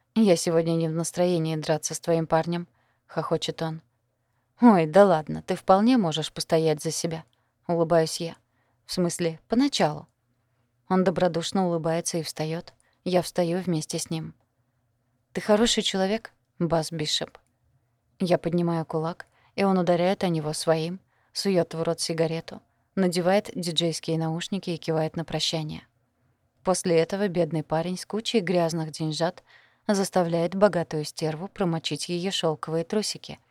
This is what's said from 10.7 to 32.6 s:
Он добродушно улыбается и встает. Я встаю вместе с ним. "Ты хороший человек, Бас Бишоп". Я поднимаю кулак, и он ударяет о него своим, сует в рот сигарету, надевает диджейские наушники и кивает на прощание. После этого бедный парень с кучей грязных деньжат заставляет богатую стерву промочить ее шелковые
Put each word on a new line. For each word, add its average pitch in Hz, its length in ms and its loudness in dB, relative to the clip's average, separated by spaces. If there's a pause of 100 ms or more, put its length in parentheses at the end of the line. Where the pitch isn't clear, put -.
Он 185 160 2
добродушно 175 640 0
улыбается 170 540 -2
и - 20 -6
встает. 156 520 -8 (300)
Я 180 200 2
встаю 175 360 -2
вместе 170 380 -4
с - 140 -6
ним. 160 240 -6 (1000)
"Ты 185 80 -6
хороший 214 400 2
человек, 190 500 -2 (280)
Бас 165 320 0
Бишоп". - 480 -4 (800)
Я 175 180 2
поднимаю 170 480 0
кулак, 160 400 -6 (300)
и 202 80 0
он 190 160 4
ударяет 180 440 2
о 190 60 0
него 156 240 -2
своим, 165 460 0 (340)
сует 180 400 0
в 160 80 -4
рот 160 180 -2
сигарету, 160 640 -4 (320)
надевает 185 600 2
диджейские 165 640 -2
наушники 165 500 -4
и 165 80 -4
кивает 160 380 -2
на 165 100 -6
прощание. 156 600 -6 (760)
После 180 360 2
этого 196 300 0
бедный 165 340 0
парень 165 340 -2
с - 80 -12
кучей 220 360 -2
грязных 165 500 0
деньжат 156 520 -2 (440)
заставляет 175 680 0
богатую 170 520 2
стерву 156 420 -6
промочить 165 600 -4
ее 175 200 -4
шелковые 160 540 -2